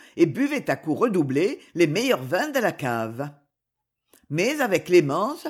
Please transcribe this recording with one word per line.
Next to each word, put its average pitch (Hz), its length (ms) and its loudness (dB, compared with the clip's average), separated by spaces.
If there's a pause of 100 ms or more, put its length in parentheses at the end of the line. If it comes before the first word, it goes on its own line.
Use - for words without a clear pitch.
(160)
et 165 80 4
buvait 247 460 0
à 131 60 -2
coups - 240 -4
redoublés 180 580 0 (160)
les 170 140 4
meilleurs 202 340 0
vins 180 260 -2
de 269 120 -2
la 196 100 2
cave. 120 600 -6 (1000)
Mais 220 300 0
avec 190 240 0
Clémence, 180 640 2